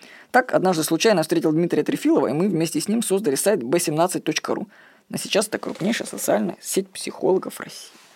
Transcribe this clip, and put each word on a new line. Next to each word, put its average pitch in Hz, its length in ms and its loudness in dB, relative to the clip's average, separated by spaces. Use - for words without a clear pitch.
Так 254 240 2
однажды 165 300 2
случайно 165 400 4
встретил 165 280 2
Дмитрия 170 320 2
Трефилова, 277 440 2
и 123 60 0
мы 170 140 0
вместе 160 320 0
с - 80 -6
ним 202 140 0
создали 190 320 0
сайт 165 300 0
Б 143 160 0
семнадцать 170 440 0
точка - 300 -4
ру. - 140 -6
На - 80 -8
сейчас - 300 0
это - 120 -6
крупнейшая - 480 -4
социальная - 540 -2
сеть - 280 -2
психологов - 680 -2
России. - 320 -16